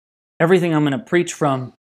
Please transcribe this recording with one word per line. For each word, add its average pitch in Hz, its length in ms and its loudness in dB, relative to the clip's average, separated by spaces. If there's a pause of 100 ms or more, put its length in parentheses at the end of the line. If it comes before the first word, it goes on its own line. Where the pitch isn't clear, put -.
(380)
everything 170 360 2
I'm 151 100 2
gonna 139 140 -2
preach 175 340 -2
from, 131 400 -4 (260)